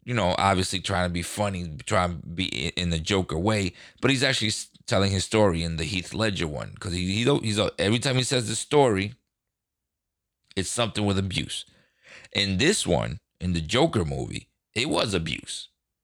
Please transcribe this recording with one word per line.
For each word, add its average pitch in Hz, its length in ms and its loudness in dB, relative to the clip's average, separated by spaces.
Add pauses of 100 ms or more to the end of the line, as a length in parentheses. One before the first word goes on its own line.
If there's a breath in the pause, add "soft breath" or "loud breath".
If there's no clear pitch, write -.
you 123 100 -6
know, 92 240 2
obviously 95 420 2
trying 90 300 0
to 85 40 -4
be 87 100 -2
funny, 90 640 -4
trying 90 360 0
to - 60 -16
be 85 400 -4
i-, - 120 -6
in 87 120 0
the 82 80 0
Joker 87 400 0
way, 101 340 0 (260 loud breath)
but 131 120 4
he's 131 100 0
actually 131 280 0
s-, - 200 -6 (160)
telling 101 260 2
his 95 120 2
story 98 400 4
in 82 140 -4
the 80 80 -2
Heath 90 280 -4
Ledger 92 340 -2
one, 57 320 -8
'cause 87 140 -6
he, 90 200 -2
he 110 100 0
don't, 139 200 2
he's 104 140 0
a, 101 220 2
every 101 180 2
time 127 200 0
he 131 60 2
says 120 240 -2
the 113 80 -4
story, 110 600 2 (1400)
it's 95 140 -2
something 107 360 -2
with 98 120 2
abuse. - 480 -4 (680 loud breath)
In 98 240 0
this 147 280 2
one, 65 340 0 (200)
in 87 140 -2
the 85 80 0
Joker 113 420 2
movie, 67 460 -6 (260)
it 127 140 -2
was 139 240 0
abuse. - 560 -4 (340)